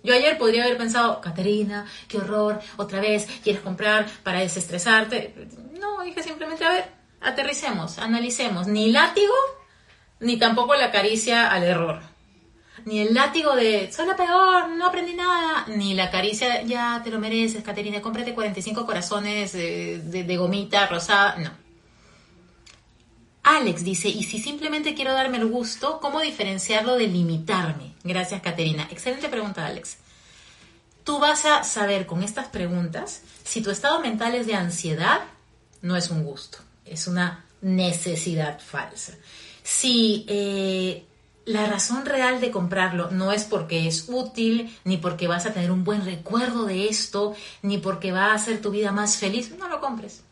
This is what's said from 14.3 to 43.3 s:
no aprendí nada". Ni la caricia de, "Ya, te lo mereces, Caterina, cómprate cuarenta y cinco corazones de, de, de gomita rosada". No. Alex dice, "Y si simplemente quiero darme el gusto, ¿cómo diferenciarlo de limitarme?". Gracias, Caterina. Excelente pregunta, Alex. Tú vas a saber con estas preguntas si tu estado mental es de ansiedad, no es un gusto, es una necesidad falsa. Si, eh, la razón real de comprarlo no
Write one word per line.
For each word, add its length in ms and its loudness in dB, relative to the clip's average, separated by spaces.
no 160 -2
aprendí 300 0
nada". 520 0
Ni 280 -2
la 160 0
caricia 380 0
de, 180 -2
"Ya, 360 0
te 60 -6
lo 100 -4
mereces, 440 0
Caterina, 380 -6
cómprate 340 -4
cuarenta 240 -2
y 40 -8
cinco 220 -4
corazones 680 -2
de, 460 -4
de, 240 -6
de 140 -2
gomita 480 2
rosada". 520 2
No. 140 -6
Alex 420 4
dice, 260 -2
"Y 140 -4
si 160 -6
simplemente 540 -4
quiero 200 -2
darme 240 0
el 100 0
gusto, 520 -2
¿cómo 200 -2
diferenciarlo 760 0
de 120 4
limitarme?". 840 0
Gracias, 380 -4
Caterina. 500 -2
Excelente 380 -6
pregunta, 360 -4
Alex. 320 -10
Tú 160 -2
vas 260 4
a 180 6
saber 420 0
con 180 -2
estas 240 -6
preguntas 760 -6
si 180 -4
tu 100 -2
estado 280 2
mental 360 -2
es 120 -2
de 80 0
ansiedad, 680 0
no 140 -2
es 140 -2
un 140 0
gusto, 340 -10
es 240 -8
una 380 -2
necesidad 960 -2
falsa. 540 -12
Si, 640 2
eh, 800 -2
la 220 0
razón 380 -2
real 360 0
de 100 -2
comprarlo 600 -2
no 200 0